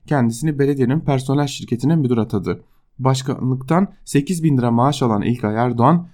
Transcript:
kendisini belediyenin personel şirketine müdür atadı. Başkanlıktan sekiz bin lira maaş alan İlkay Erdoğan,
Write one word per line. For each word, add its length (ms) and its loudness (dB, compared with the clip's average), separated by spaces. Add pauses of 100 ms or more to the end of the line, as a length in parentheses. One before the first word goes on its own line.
kendisini 520 0
belediyenin 400 2
personel 480 0
şirketine 480 -2
müdür 220 2
atadı. 460 -2 (360)
Başkanlıktan 880 -2 (160)
sekiz 400 -2
bin 140 4
lira 140 2
maaş 300 2
alan 200 2
İlkay 340 -2
Erdoğan, 580 2